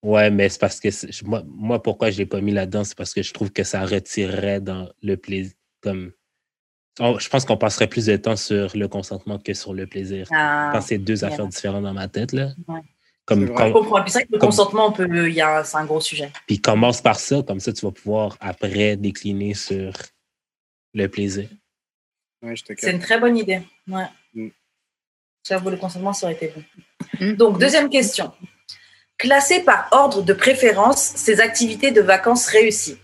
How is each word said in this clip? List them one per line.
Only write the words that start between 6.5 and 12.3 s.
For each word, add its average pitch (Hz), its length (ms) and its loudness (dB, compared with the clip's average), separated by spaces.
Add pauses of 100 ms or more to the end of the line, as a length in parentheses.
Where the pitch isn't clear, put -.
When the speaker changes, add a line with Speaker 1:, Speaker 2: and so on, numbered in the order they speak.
Speaker 1:
on, 120 180 0
je - 120 -10
pense 135 140 0
qu'on 110 120 2
passerait 107 300 0
plus 107 200 -4
de 107 100 4
temps 110 200 -2
sur 101 400 -2
le 104 120 -4
consentement 101 500 -10
que 101 160 -8
sur - 180 -12
le 95 140 -8
plaisir. 95 460 -10
Speaker 2:
Ah, 147 360 0
Speaker 1:
Je 147 80 -4
pense 107 80 -2
que - 40 -14
c'est 110 100 -2
deux 101 220 -2
Speaker 2:
yeah. - 80 -4
Speaker 1:
affaires 104 180 -6
différentes 101 380 -6
dans 98 100 -6
ma 92 140 -8
tête, 120 240 -6